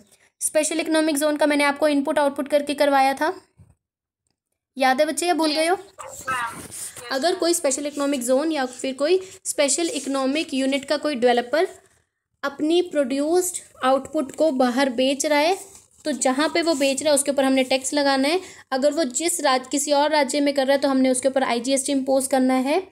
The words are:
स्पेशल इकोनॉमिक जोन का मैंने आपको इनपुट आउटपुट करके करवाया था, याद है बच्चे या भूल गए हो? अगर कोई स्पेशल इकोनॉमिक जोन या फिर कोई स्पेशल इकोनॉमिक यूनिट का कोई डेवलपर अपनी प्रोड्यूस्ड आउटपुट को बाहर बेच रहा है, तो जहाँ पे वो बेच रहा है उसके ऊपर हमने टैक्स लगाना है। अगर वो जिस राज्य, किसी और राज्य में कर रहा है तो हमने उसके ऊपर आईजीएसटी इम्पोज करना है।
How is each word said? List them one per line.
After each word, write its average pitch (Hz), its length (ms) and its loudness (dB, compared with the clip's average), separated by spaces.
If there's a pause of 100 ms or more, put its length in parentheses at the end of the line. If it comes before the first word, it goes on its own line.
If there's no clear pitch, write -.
(420)
स्पेशल 311 380 0
इकोनॉमिक 311 380 0
जोन 302 200 0
का 311 80 2
मैंने 294 180 2
आपको 285 240 2
इनपुट 294 320 0
आउटपुट 285 280 0
करके 294 260 0
करवाया 277 400 2
था, 302 200 -2 (1400)
याद 262 220 2
है 302 80 4
बच्चे 320 200 -2
या 359 60 4
भूल 311 180 0
गए 311 160 0
हो? 370 100 2 (1300)
अगर 339 240 0
कोई 339 180 2
स्पेशल 285 320 -2
इकोनॉमिक 285 380 -2
जोन 269 280 2
या 277 140 -2
फिर 262 280 -6
कोई 311 260 2 (260)
स्पेशल 302 440 0
इकोनॉमिक 277 640 -2
यूनिट 269 320 0
का 302 120 -2
कोई 294 180 -2
डेवलपर 240 520 2 (760)
अपनी 302 380 0
प्रोड्यूस्ड 294 760 0 (260)
आउटपुट 269 520 0
को 311 160 2
बाहर 262 380 2
बेच 262 360 0
रहा 294 140 2
है, 349 180 2 (480)
तो 302 60 -2
जहाँ 269 380 0
पे 339 120 0
वो 330 140 2
बेच 269 280 0
रहा 302 80 2
है 285 40 4
उसके 277 160 0
ऊपर 269 120 0
हमने 262 200 2
टैक्स 262 300 -2
लगाना 277 340 2
है। 349 120 0 (320)
अगर 277 220 2
वो 330 100 0
जिस 311 380 -2
राज्य, 262 300 0
किसी 294 200 -2
और 294 200 2
राज्य 294 280 2
में 285 140 2
कर 269 140 0
रहा 277 80 4
है 269 60 0
तो 285 60 2
हमने 262 220 2
उसके 254 180 0
ऊपर 262 160 0
आईजीएसटी 262 480 -2
इम्पोज 269 360 0
करना 262 260 2
है। 269 280 0 (100)